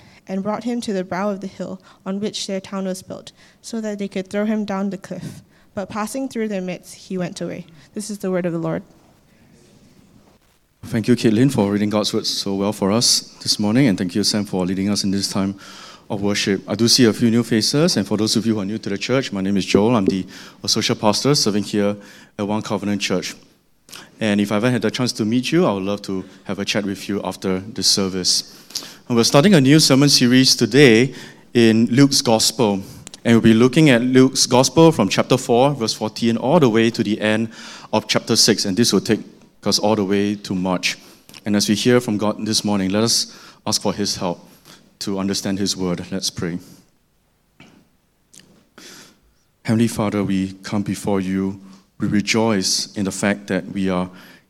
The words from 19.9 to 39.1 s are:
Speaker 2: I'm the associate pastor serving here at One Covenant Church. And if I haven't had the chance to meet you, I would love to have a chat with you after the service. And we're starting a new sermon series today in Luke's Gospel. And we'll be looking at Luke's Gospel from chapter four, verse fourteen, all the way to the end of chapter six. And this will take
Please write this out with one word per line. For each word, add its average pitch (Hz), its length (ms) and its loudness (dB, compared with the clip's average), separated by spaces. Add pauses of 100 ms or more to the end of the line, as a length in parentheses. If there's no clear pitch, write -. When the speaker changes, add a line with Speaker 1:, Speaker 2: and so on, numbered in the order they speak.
Speaker 2:
I'm 98 120 0
the 92 200 -2 (380)
associate 110 360 -2
pastor 110 360 2
serving 104 260 0
here 101 340 -2 (400)
at 101 120 -6
One 104 140 -4
Covenant 101 380 -4
Church. - 360 -4 (840)
And 104 220 0
if 101 100 0
I 110 60 0
haven't 120 160 0
had 113 100 -2
the 107 80 0
chance 120 220 -4
to 117 120 -2
meet 123 280 -2
you, 175 120 2
I 123 100 0
would 95 100 -4
love 101 180 -4
to 95 220 -6 (200)
have 95 140 -8
a 101 60 -4
chat 101 200 -4
with 98 240 -8
you 98 140 -4
after 92 380 -4
the 101 240 -10
service. 92 680 -2 (540)
And 123 100 -2
we're 117 60 4
starting 151 320 6
a 156 60 8
new 135 180 8
sermon 143 300 4
series 127 480 4
today 123 580 6 (400)
in 113 320 6
Luke's 135 340 4
Gospel. 110 600 2 (420)
And 117 100 4
we'll 113 180 6
be - 0 -
looking 127 380 6
at 117 100 4
Luke's 131 460 4
Gospel 151 460 6
from 101 160 2
chapter - 280 0
four, 127 380 2
verse 113 180 -4
fourteen, 113 440 -2
all 135 240 2
the 135 80 6
way 113 200 4
to 117 140 -2
the 101 180 -2
end 107 300 0 (420)
of 214 140 0
chapter - 300 0
six. - 280 2
And 98 120 -4
this 117 160 2
will 98 80 4
take 104 200 0 (440)